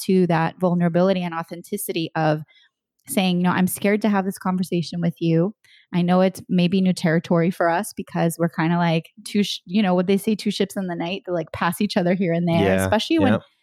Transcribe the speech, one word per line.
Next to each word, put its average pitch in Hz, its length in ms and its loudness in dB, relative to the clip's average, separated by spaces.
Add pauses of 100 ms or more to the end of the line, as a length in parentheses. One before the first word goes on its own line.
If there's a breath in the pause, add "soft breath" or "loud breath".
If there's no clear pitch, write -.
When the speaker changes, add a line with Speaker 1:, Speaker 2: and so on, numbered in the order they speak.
Speaker 1:
to 185 220 4
that 165 300 0
vulnerability 175 640 2
and 175 100 -6
authenticity 170 840 -6
of 156 280 0 (640 soft breath)
saying, 185 280 0
"You 175 60 0
know, 180 80 2
"I'm 185 160 2
scared 208 360 0
to 226 60 0
have 196 140 0
this 190 140 -6
conversation 180 640 -4
with 170 180 -2
you." 165 340 2 (400 soft breath)
I 175 80 0
know 180 180 2
it's 185 300 0
maybe 180 320 2
new 185 100 2
territory 170 580 0
for 180 200 0
us 175 260 -2
because 170 420 -4
we're 165 120 0
kinda 165 280 -2
like 165 340 0 (120)
two, 208 200 -2
sh-, - 220 -6
you 196 160 0
know, 185 140 2
what 185 120 2
they 196 100 2
say, 214 180 -2
two 202 160 -4
ships 196 240 -4
in 190 120 -6
the 175 80 -6
night, 175 300 -8
they, 185 60 -8
like, 165 220 -4
pass 175 260 -2
each 208 160 -2
other 175 200 2
here 175 180 0
and 175 120 0
there," 165 160 2 (140)
Speaker 2:
Yeah, 190 80 2
Speaker 1:
especially 220 360 0
when 262 160 4
Speaker 2:
yeah. - 40 -2 (220 soft breath)